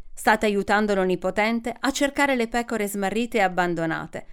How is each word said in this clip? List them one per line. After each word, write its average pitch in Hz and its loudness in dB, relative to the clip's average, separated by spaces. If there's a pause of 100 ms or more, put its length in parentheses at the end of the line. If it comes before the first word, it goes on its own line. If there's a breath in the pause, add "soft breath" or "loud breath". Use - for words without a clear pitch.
(140)
State 220 2
aiutando 208 2
l'Onnipotente 196 0
a 262 0
cercare 277 2
le 226 -2
pecore 233 -2
smarrite 202 -2
e 214 4
abbandonate. 170 -2